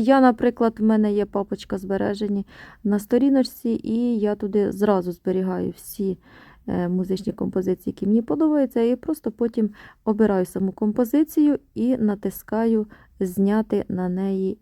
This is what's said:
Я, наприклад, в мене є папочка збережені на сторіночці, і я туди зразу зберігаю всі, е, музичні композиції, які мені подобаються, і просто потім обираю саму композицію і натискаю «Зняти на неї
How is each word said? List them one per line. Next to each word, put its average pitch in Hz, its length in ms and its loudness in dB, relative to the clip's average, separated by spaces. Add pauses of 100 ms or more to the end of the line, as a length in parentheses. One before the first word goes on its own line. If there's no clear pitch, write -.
Я, 269 180 6
наприклад, 240 580 2
в 214 40 -2
мене 214 300 2
є 202 120 0
папочка 202 520 -6
збережені 202 720 -4 (360)
на 208 160 0
сторіночці, 254 720 0 (140)
і 233 360 -2
я 208 160 0
туди 208 360 0
зразу 190 400 0
зберігаю 185 580 -2
всі, 190 500 -6 (480)
е, 180 200 -2
музичні 185 460 -2
композиції, 190 580 -4
які - 160 -6
мені 220 140 4
подобаються, 294 600 0
і 240 140 2
просто 247 360 -6
потім 226 380 -2 (360)
обираю 208 400 2
саму 190 260 -4
композицію 285 880 0 (160)
і 247 220 0
натискаю 214 920 -2 (320)
«Зняти 202 720 0
на 180 200 -4
неї 190 520 -2